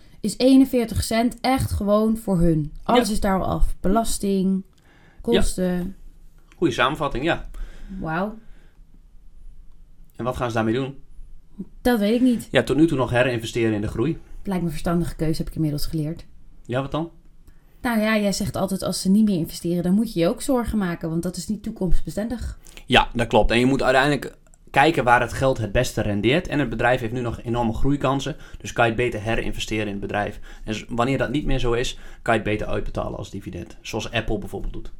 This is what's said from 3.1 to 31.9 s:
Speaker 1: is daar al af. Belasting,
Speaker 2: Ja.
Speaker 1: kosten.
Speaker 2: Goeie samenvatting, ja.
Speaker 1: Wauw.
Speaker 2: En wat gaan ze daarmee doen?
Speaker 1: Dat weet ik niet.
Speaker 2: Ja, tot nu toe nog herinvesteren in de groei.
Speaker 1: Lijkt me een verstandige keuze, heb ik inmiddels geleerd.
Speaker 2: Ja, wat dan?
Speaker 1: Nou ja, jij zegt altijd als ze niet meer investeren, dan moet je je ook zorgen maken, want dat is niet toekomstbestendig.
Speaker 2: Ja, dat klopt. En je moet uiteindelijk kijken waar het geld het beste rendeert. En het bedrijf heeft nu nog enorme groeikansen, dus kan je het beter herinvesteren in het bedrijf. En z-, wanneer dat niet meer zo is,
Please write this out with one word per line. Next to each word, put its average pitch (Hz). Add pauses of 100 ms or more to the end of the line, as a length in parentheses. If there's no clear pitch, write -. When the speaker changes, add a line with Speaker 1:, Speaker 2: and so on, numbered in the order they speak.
Speaker 1:
is 208
daar 190
al -
af. -
Belasting, 196 (120)
Speaker 2:
Ja. - (400)
Speaker 1:
kosten. 185 (600)
Speaker 2:
Goeie 156
samenvatting, 135
ja. 156 (500)
Speaker 1:
Wauw. 185 (1800)
Speaker 2:
En -
wat 127
gaan 123
ze 113
daarmee 110
doen? 131 (840)
Speaker 1:
Dat 247
weet 208
ik 240
niet. 247
Speaker 2:
Ja, 127
tot 135
nu 160
toe 151
nog 123
herinvesteren 117
in 104
de 107
groei. 127 (260)
Speaker 1:
Lijkt 190
me 170
een 165
verstandige 170
keuze, 156
heb 160
ik -
inmiddels 151
geleerd. 156 (400)
Speaker 2:
Ja, 123
wat 139
dan? 165 (720)
Speaker 1:
Nou 233
ja, 220
jij 202
zegt 190
altijd 190
als -
ze 185
niet 214
meer 202
investeren, 170
dan 180
moet 220
je 170
je 165
ook 240
zorgen 240
maken, 175
want 165
dat 180
is 175
niet 202
toekomstbestendig. 214 (260)
Speaker 2:
Ja, 113
dat 117
klopt. 107
En 117
je 123
moet 135
uiteindelijk 135 (340)
kijken 147
waar 120
het 117
geld 135
het 110
beste 120
rendeert. 107
En 143
het 135
bedrijf 120
heeft 113
nu 127
nog 113
enorme 117
groeikansen, 139 (260)
dus 107
kan 120
je 117
het 107
beter 120
herinvesteren 107
in 101
het 101
bedrijf. 101 (260)
En 110
z-, 107
wanneer 123
dat 123
niet 147
meer 135
zo 120
is, 123 (240)